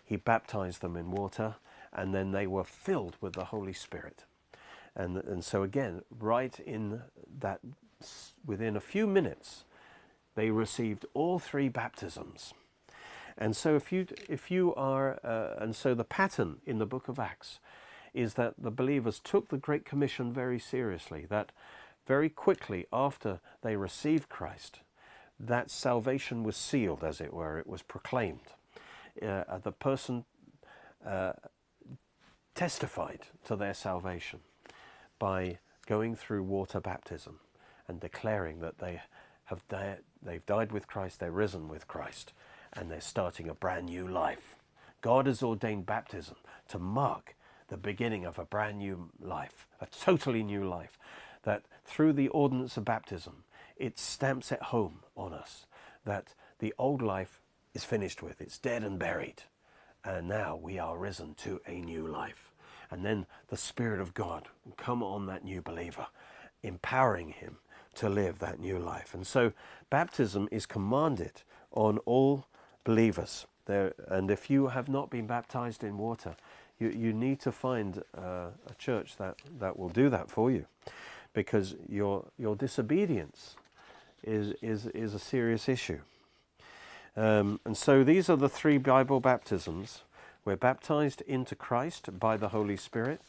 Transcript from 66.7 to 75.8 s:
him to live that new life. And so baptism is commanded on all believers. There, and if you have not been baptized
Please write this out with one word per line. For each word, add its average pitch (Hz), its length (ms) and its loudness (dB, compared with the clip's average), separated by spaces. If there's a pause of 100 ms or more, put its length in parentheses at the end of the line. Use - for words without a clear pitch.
him - 280 -14 (380)
to 107 140 0
live 98 300 2
that 85 200 -4
new 92 180 -2
life. 85 360 -6
And 92 120 -8
so 120 280 6 (360)
baptism 113 640 2
is 107 140 -2
commanded 110 800 0 (280)
on 107 280 4
all 135 460 4 (380)
believers. 110 640 4 (180)
There, 98 280 2 (160)
and 95 200 2
if - 200 2
you 139 180 6
have 127 220 -2
not 139 200 0
been 117 180 -4
baptized 120 560 -4